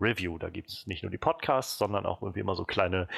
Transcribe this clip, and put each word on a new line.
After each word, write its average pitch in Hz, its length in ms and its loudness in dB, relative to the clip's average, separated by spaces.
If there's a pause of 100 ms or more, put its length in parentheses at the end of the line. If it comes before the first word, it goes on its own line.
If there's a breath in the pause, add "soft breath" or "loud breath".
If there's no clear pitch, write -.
Review. 92 380 2
Da 85 100 -4
gibt's - 380 -10
nicht 92 160 -6
nur 98 80 -4
die 95 80 -6
Podcasts, - 580 2
sondern 101 300 2
auch 92 160 -2
irgendwie 101 180 -4
immer 98 160 0
so 92 80 -2
kleine 92 540 2